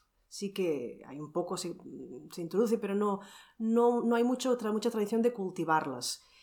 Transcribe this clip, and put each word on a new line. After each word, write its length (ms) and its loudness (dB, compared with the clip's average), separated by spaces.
Sí 260 -8
que 520 -2
hay 140 -12
un 100 -10
poco, 280 -2
se, 180 -6
se 100 -10
introduce, 380 2
pero 160 -2
no, 260 2
no, 440 4
no 140 4
hay 80 4
mucho 320 2
tra-, 160 -2
mucha 180 0
tradición 300 0
de 140 4
cultivarlas. 880 -2